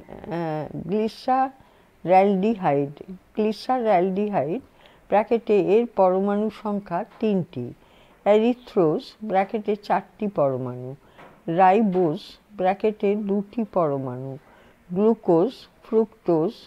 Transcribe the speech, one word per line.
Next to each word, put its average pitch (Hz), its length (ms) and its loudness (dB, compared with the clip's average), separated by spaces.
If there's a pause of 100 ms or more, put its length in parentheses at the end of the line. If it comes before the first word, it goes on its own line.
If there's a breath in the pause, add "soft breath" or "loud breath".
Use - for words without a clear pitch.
(760)
গ্লিসারেলডিহাইড, 190 2250 0 (320)
গ্লিসারেলডিহাইড, 208 1300 0 (460 soft breath)
ব্র্যাকেটে 208 520 2
এর 196 260 4
পরমাণু 202 640 0
সংখ্যা 202 560 -6 (140)
তিনটি, 180 540 -4 (520 soft breath)
এরিথ্রোজ, 214 880 2 (100)
ব্র্যাকেটে 208 520 -2
চারটি 208 520 -4
পরমাণু, 127 680 -4 (520 loud breath)
রাইবোজ, 185 720 2 (360)
ব্র্যাকেটে 202 600 -2
দুটি 202 480 -4
পরমাণু, 135 720 -4 (560 soft breath)
গ্লুকোজ, 208 580 2 (320)
ফ্রুক্টোজ, 202 680 0 (160)